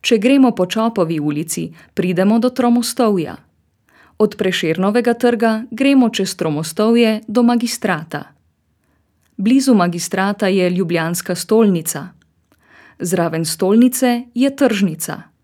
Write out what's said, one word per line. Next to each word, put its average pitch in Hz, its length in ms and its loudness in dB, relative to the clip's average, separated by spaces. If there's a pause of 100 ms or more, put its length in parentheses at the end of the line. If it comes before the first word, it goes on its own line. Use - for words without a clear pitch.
Če - 180 2
gremo 262 320 4
po 185 160 -2
Čopovi 185 540 -2
ulici, 156 480 -4 (260)
pridemo 185 440 2
do 247 120 0
Tromostovja. 233 880 -2 (800)
Od 214 200 0
Prešernovega 190 760 0
trga 226 560 0
gremo 269 380 2
čez 190 280 -4
Tromostovje 214 920 0
do 226 140 0
Magistrata. 214 840 -2 (1120)
Blizu 254 380 2
Magistrata 190 760 0
je 185 220 2
ljubljanska 170 640 -2
stolnica. 180 760 0 (920)
Zraven 165 460 -2
stolnice 240 800 2 (120)
je 269 220 -2
tržnica. 202 760 -2 (120)